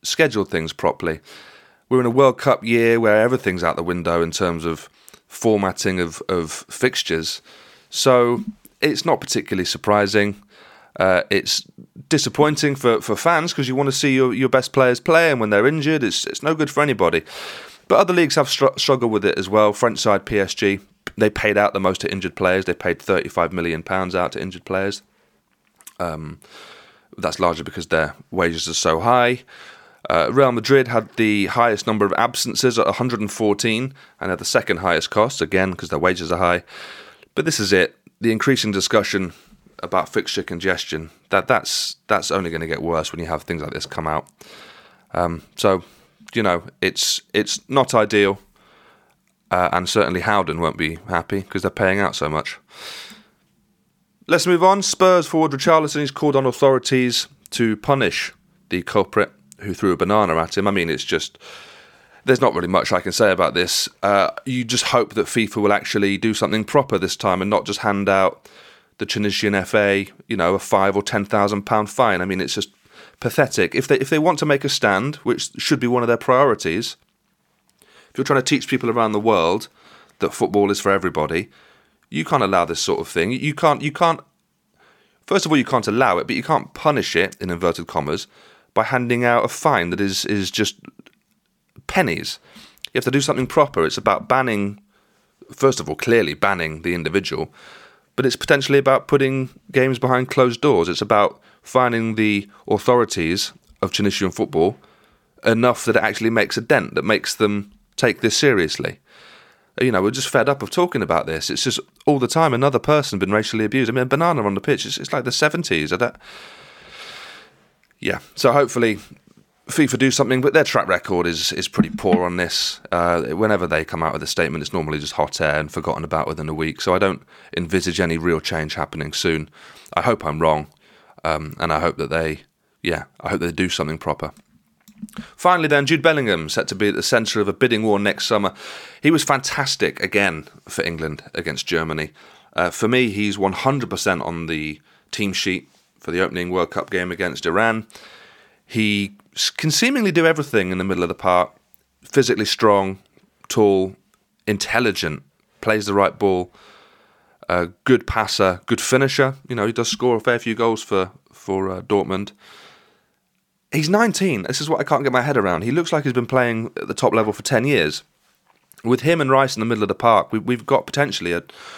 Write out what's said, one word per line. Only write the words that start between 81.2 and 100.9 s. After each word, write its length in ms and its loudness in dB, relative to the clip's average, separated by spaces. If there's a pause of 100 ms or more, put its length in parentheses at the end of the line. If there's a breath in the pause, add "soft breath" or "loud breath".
you 160 -6
can't 180 0
allow 220 2
this 160 -6
sort 180 -2
of 80 -8
thing. 240 -2
You 240 -4
can't, 260 2
you 100 -6
can't, 280 0 (1080 soft breath)
first 200 0
of 60 0
all, 60 4
you 80 2
can't 220 0
allow 300 2
it, 100 -4
but 80 -4
you 80 -6
can't 320 -2
punish 400 -2
it, 240 0
in 100 -6
inverted 380 -2
commas, 400 -4 (480 soft breath)
by 80 2
handing 400 -2
out 200 4
a 40 0
fine 420 0
that 100 -4
is, 260 -2
is 260 -2
just 260 -2 (1080)
pennies. 500 -2 (480 loud breath)
You 140 -4
have 60 -4
to 60 -2
do 100 2
something 260 -2
proper. 380 2
It's 120 -2
about 300 0
banning, 540 0 (720)
first 280 2
of 100 -8
all, 60 -2
clearly 400 2
banning 480 -2
the 100 -2
individual, 580 -4 (640 loud breath)
but 120 0
it's 80 -2
potentially 420 2
about 300 2
putting 420 0 (220)
games 260 2
behind 320 0
closed 320 2
doors. 260 4
It's 140 -2